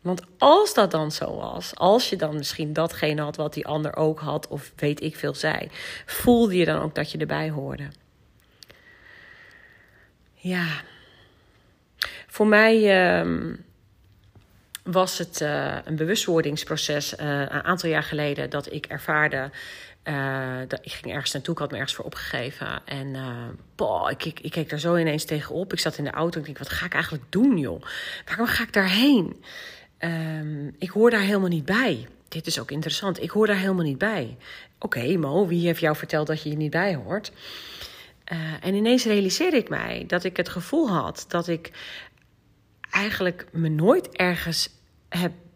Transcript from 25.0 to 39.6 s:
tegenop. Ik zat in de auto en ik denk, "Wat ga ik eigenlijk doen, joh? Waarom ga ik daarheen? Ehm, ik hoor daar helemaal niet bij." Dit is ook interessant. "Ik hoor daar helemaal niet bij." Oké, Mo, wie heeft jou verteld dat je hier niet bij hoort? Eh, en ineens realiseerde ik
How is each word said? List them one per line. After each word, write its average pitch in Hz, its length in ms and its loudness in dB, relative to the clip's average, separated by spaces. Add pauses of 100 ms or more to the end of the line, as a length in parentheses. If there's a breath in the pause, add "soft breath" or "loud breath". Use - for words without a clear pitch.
tegenop. 160 480 -4
Ik 175 60 -4
zat - 180 -2
in 147 60 -4
de 139 80 -4
auto 170 220 -2
en 165 60 -4
ik 147 60 -8
denk, 143 120 -12
"Wat 143 120 -12
ga - 160 -4
ik - 80 -6
eigenlijk 160 360 -2
doen, 233 280 4
joh? 107 240 -2 (440 loud breath)
Waarom 226 200 -2
ga 233 180 0
ik - 100 -8
daarheen? 202 680 4 (540 loud breath)
Ehm, 156 680 -4 (100)
ik 180 120 -6
hoor 220 200 6
daar 220 120 4
helemaal 196 280 2
niet 156 160 0
bij." 190 420 0 (200)
Dit 165 200 -8
is 156 120 -2
ook 117 120 -10
interessant. 160 500 -4
"Ik 190 80 -4
hoor 214 180 4
daar 202 100 2
helemaal 190 260 2
niet 139 140 0
bij." 185 400 -2 (420 loud breath)
Oké, 139 380 0
Mo, 165 300 2
wie 170 180 2
heeft 165 140 2
jou 151 160 2
verteld 151 320 -2
dat 156 160 -2
je 151 60 -4
hier 151 80 -4
niet 151 140 -2
bij 175 240 0
hoort? 139 360 -6 (920 loud breath)
Eh, 170 140 -6 (240)
en 190 120 -2
ineens 233 320 4
realiseerde 214 520 4
ik - 120 2